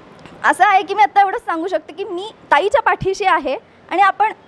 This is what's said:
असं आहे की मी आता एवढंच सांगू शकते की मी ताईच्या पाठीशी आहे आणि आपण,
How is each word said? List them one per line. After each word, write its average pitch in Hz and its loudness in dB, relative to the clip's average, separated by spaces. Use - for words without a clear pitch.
असं 302 2
आहे 403 2
की 349 -8
मी 415 2
आता 403 2
एवढंच 392 0
सांगू 339 -6
शकते 349 -8
की 381 -10
मी 403 -10
ताईच्या 359 2
पाठीशी 381 -2
आहे 320 0
आणि 349 0
आपण, 403 0